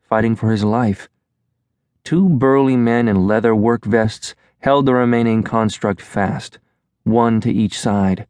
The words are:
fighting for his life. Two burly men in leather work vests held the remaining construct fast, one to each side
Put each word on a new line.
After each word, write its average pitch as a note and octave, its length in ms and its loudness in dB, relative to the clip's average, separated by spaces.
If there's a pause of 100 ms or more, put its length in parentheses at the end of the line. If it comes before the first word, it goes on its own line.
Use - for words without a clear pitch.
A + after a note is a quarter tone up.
fighting A2+ 360 0
for A2 140 -2
his G#2+ 140 0
life. G#2+ 440 -2 (920)
Two F3+ 280 0
burly C3+ 460 2
men A#2 320 2
in F#2+ 180 2
leather A2 280 0
work A2 300 0
vests A2 500 -2 (260)
held C#3 260 2
the C3 80 2
remaining A#2 480 0
construct G#2+ 580 -2
fast, - 580 -6 (440)
one A2+ 400 0
to A#2 100 -2
each G#2+ 260 -2
side G2 520 -2